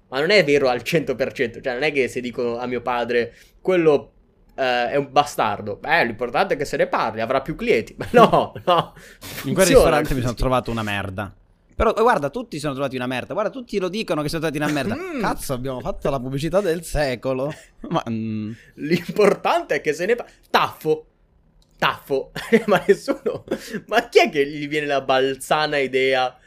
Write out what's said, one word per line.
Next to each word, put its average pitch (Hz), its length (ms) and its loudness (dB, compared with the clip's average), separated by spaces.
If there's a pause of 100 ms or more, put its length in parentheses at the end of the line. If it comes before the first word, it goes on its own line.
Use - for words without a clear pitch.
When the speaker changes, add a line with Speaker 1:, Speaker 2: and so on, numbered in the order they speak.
Speaker 1:
Ma 131 120 -4
non 165 100 2
è 180 140 6
vero 143 240 4
al 123 160 -2
cento 135 320 0
per 123 160 -2
cento, 117 280 -4
cioè 131 120 -4
non 123 100 -4
è 156 80 2
che 135 160 2
se 120 140 -6
dico 120 360 -4
a 123 100 -6
mio 123 160 -4
padre, 120 520 -2 (260)
"Quello, 160 520 4 (420)
eh, 123 360 2
è 110 40 -4
un 143 160 0
bastardo", 110 680 0
beh, 151 260 2
l'importante 123 500 -2
è - 20 -8
che 143 80 -4
se 143 120 -6
ne 170 100 2
parli, 113 340 -4
avrà 131 220 0
più 156 140 -6
clienti. 175 400 0
<laughs> - 20 -20
Ma 127 140 -8
no, 175 400 6 (120)
no, 170 300 2 (500)
Speaker 2:
In 139 80 -2
quel 190 120 4
Speaker 1:
funziona - 0 -
Speaker 2:
ristorante 156 460 6
mi 131 100 -2
Speaker 1:
così. - 20 -2
Speaker 2:
sono 120 120 -2
trovato 127 360 0
una 113 140 -4
merda. 98 500 -6 (420)
Però, 247 160 2
eh, - 80 0
guarda, 202 300 2
tutti 240 280 -10
sono 143 140 -4
trovati 131 240 -4
una 123 100 -4
merda. 127 280 -6
Guarda, 196 160 -2
tutti 226 280 -6
lo 180 120 -2
dicono 175 320 -4
che 147 80 -4
sono 160 100 -4
trovati 151 240 -4
una 147 80 -2
merda. 135 240 -2
Speaker 1:
Mm. 339 240 -8
Speaker 2:
Cazzo, 202 320 -4
abbiamo 127 280 -6
fatto - 280 -6
la 139 100 -2
pubblicità 135 440 -2
del 170 200 -2
secolo. 135 720 -4 (160)
<laughs> - 220 -14
Ma, 165 180 0
mm. 110 440 -6 (240)
Speaker 1:
L'importante 190 1000 0
è 143 80 -2
che 151 100 -2
se 143 140 -4
ne 226 80 2
pa-, 240 100 -8 (240)
taffo. 156 580 0 (720)
Taffo. - 540 -2 (180)
<laughs> 226 200 4
Ma 190 180 4
nessuno, - 580 0 (440)
ma 214 200 0
chi - 120 6
è 311 100 4
che 143 180 0
gli 147 200 -8
viene 147 180 -4
la 139 160 0
balzana 135 760 0
idea 131 580 0 (120)